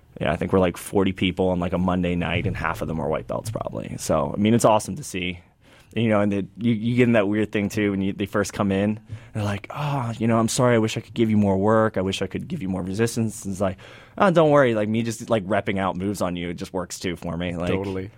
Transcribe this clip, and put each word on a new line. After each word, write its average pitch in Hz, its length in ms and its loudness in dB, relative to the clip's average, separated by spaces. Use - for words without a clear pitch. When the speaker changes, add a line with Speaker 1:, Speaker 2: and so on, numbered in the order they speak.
Speaker 1:
yeah, - 120 0
I 82 60 0
think 92 160 -4
we're, 95 60 6
like, 90 180 2
forty 95 340 0
people 92 380 0
on, 90 100 0
like, 90 140 -2
a 87 40 0
Monday 90 380 0
night, 85 320 -2
and 90 80 -4
half 82 260 -2
of 80 60 -6
them 80 140 -4
are 71 80 -4
white 76 180 -4
belts - 240 -6
probably. - 460 -8
So, 76 360 0
I - 60 -4
mean, 107 140 4
it's 117 100 4
awesome 107 320 4
to 76 80 -10
see. 90 380 -8
You 113 140 0
know, 107 140 4
and 104 100 2
the, 98 160 -2
you, 117 160 0
you 117 220 -2
get 123 80 6
in 120 100 4
that 101 140 4
weird 104 240 0
thing, 101 160 0
too, 101 240 0
when 98 100 0
you, 95 120 0
they 101 120 -4
first 101 280 -2
come 101 180 0
in. 104 280 0
They're 107 100 -4
like, 101 320 -4
"Oh, 139 420 -4
you 113 100 0
know, 113 120 4
I'm 113 80 4
sorry. 123 280 2
I - 20 6
wish 110 180 0
I 92 60 -6
could - 120 -14
give 113 160 2
you 107 60 2
more 101 220 4
work. 110 400 4
I 95 40 0
wish 95 200 -2
I 95 60 -4
could 92 200 -8
give - 140 -8
you 95 80 -6
more 90 120 -4
resistance." 110 600 -2
And 98 80 -6
it's 90 80 -6
like, 95 180 -2
"Oh, 196 140 4
don't 156 200 6
worry. 135 220 6
Like, 107 140 0
me 113 160 0
just, 113 260 -6
like, 110 160 0
repping 98 340 0
out 90 180 0
moves 98 240 -2
on 87 160 -2
you, 87 120 -6
it 87 40 -6
just 92 180 -10
works, 90 260 -6
too, 87 200 -4
for 87 180 -8
me." 85 220 -4
Like, 87 140 -2
Speaker 2:
Totally. 95 460 -4